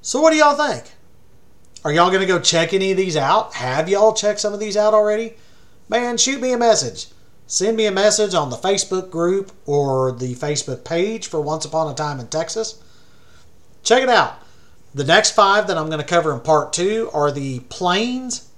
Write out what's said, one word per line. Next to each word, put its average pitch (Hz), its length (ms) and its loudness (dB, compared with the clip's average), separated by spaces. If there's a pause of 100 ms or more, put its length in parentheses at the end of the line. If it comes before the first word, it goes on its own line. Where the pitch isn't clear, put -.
So - 200 -2
what 320 100 6
do 311 60 2
y'all 294 200 6
think? 285 360 -4 (920)
Are 147 80 -2
y'all 175 180 4
gonna 190 160 0
go 180 120 2
check 170 340 0
any 190 200 0
of 185 40 0
these 180 200 -2
out? 160 380 2
Have 135 340 -4
y'all 208 260 4
checked 208 260 -2
some 208 140 -2
of 202 60 -8
these 208 160 -4
out 214 180 4
already? 214 400 2 (540)
Man, 240 280 -2
shoot 262 240 -2
me 254 120 -2
a 240 60 -2
message. 220 500 0 (380)
Send 220 300 -2
me 220 100 0
a 202 60 0
message 208 420 2
on 147 160 0
the 123 60 -8
Facebook 185 540 -2
group 185 420 -2 (140)
or 135 460 0
the 123 240 -6
Facebook 143 480 -6
page 202 420 -4
for 160 140 -6
Once 151 240 -4
Upon 160 260 -4
a 131 40 -10
Time 147 240 -6
in 117 100 -12
Texas. 165 540 -6 (1000)
Check 254 200 4
it 254 60 0
out. 196 300 2 (560)
The 139 100 -4
next 180 280 4
five 202 340 4
that 180 100 -2
I'm 156 140 -4
gonna 151 140 -6
cover 165 280 0
in 127 80 -6
part 156 320 2
two 214 400 -2
are 147 180 2
the 135 380 -6
Plains 240 880 -4